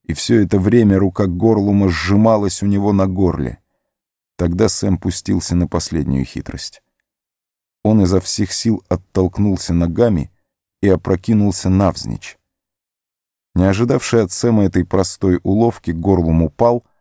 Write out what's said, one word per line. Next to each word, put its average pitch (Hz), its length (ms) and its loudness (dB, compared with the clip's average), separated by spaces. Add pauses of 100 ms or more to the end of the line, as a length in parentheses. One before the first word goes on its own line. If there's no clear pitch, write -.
И - 80 -6
всё 113 280 0
это 98 180 2
время 101 400 4
рука 98 280 0
Горлума 101 640 2
сжималась 101 760 0
у 101 40 -2
него 101 260 0
на 95 140 0
горле. 87 520 -2 (760)
Тогда 87 320 0
Сэм 95 300 -2
пустился - 560 -4
на 87 140 0
последнюю 69 560 -4
хитрость. - 580 -12 (1000)
Он 107 200 4
изо 92 180 2
всех - 320 -6
сил - 360 -4
оттолкнулся 92 880 -2
ногами 85 580 0 (500)
и 101 60 2
опрокинулся 98 800 0
навзничь. 85 680 -2 (1160)
Не 90 100 2
ожидавший 117 580 0
от 95 100 -4
Сэма 110 320 2
этой 90 200 0
простой 92 580 0
уловки, 107 500 0
Горлум 82 500 2
упал — 120 420 0 (160)